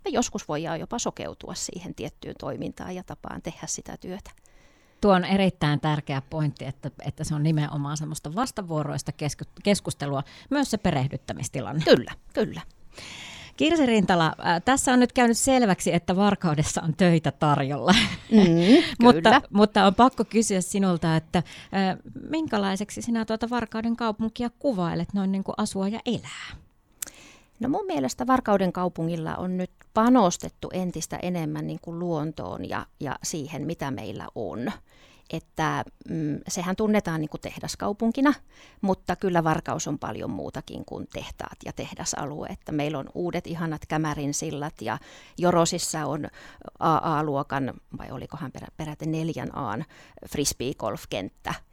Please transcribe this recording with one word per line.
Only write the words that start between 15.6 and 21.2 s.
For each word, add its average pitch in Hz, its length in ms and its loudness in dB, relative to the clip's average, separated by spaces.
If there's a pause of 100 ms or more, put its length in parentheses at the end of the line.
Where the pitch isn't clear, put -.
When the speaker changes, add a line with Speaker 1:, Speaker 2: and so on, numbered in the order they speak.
Speaker 2:
että 175 220 2
Varkaudessa 175 680 2
on 160 140 0
töitä 170 340 4
tarjolla. 143 640 2 (360)
Speaker 1:
Mm, 220 80 10
Speaker 2:
<laughs> 196 640 8
Mutta, 220 280 8
Speaker 1:
kyllä. 269 200 8
Speaker 2:
mutta 202 360 6
on 196 80 6
pakko 247 300 6
kysyä 202 360 0
sinulta, 175 560 2
että, 160 220 0